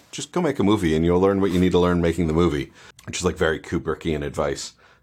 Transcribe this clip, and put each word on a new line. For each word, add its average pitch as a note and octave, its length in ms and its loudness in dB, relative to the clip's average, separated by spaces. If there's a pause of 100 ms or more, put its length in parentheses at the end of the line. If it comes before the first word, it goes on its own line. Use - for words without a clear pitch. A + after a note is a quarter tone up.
(120)
just - 200 -12
go F3+ 100 -2
make D#3 160 -2
a - 60 0
movie F#2+ 320 2
and E2 100 2
you'll F2 140 4
learn G2 200 2
what G2 120 0
you F2+ 80 2
need F2+ 140 4
to F2+ 60 4
learn F2 220 2
making E2+ 260 0
the D#2 60 -2
movie," D#2 380 0 (340)
which - 120 -10
is, - 60 -6
like, F2 140 -2
very D#2+ 220 0
Kubrickian D2+ 680 -6
advice. C#2+ 480 -6 (300)